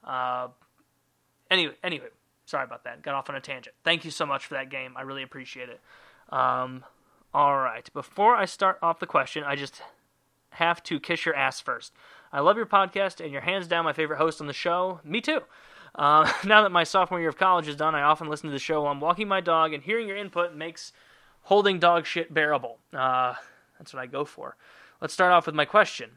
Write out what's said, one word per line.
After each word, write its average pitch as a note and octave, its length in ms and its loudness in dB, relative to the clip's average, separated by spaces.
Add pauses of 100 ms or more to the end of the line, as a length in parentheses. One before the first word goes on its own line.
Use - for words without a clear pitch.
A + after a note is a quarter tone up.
Uh, B2+ 440 -4 (1000)
anyway, F3 320 0
anyway, D3+ 260 -8 (380)
sorry C3+ 180 -4
about B2+ 200 -16
that. B2 180 -14
Got C#3+ 120 -6
off C#3 160 -6
on C#3+ 60 -8
a C3+ 40 -8
tangent. C3 420 -14
Thank E3 220 0
you D#3+ 60 -10
so D3+ 160 -4
much C#3 200 -4
for - 80 -14
that C3+ 160 -8
game. C3 260 -10
I C3 60 -12
really C3+ 200 -10
appreciate B2+ 460 -16
it. A#2 120 -20 (500)
Um, B2+ 540 -2 (480)
all C#3+ 240 4
right. B2 360 -2
Before G3+ 440 4
I G3+ 80 2
start F#3+ 380 0
off E3+ 180 0
the F3 60 -6
question, C#3+ 380 -2
I C#3+ 120 -2
just C#3 260 -10 (680)
have E3+ 340 0
to D3+ 160 -4
kiss - 260 -4
your D#3+ 80 0
ass C3+ 260 -2
first. - 320 -8 (400)
I C#3+ 80 -2
love F3+ 160 6
your A3+ 100 -4
podcast, G3 540 0
and D#3+ 120 -10
you're C#3 80 -6
hands F3+ 260 -4
down E3+ 180 0
my D#3 80 0
favorite D3+ 260 -2
host D#3 220 0
on D3+ 60 -8
the C#3+ 60 -8
show. F3 500 -2
Me E3+ 180 -4
too. D4+ 200 -2 (560)
Uh, D3+ 420 6
<laughs> - 60 -8
now G#3+ 180 8
that G3+ 80 2
my F3 140 2
sophomore F3+ 340 0
year E3 100 0
of D3 80 -4
college F3+ 300 2
is D3 80 -6
done, D#3 200 -2
I D3 80 0
often D#3 260 2
listen D3+ 200 -8
to D3 40 -8
the C#3 60 -4
show D3+ 240 -2
while C#3+ 100 0
I'm C#3 80 -6
walking E3+ 260 -2
my G3 140 0
dog, D#3+ 320 2
and C#3+ 100 -8
hearing A3 240 -4
your G3 100 -8
input F3 380 -4
makes E3 380 -14 (500)
holding G3 380 4
dog E3+ 260 4
shit E3 260 -6
bearable. C#3+ 460 0 (140)
Uh, B2+ 420 0 (440)
that's - 140 -20
what C3+ 80 -10
I B2+ 60 -10
go C3+ 180 -6
for. - 320 -16 (440)
Let's F3 120 -8
start F3+ 200 6
off E3+ 140 6
with D3+ 100 -6
my D3+ 80 4
question. C#3+ 520 2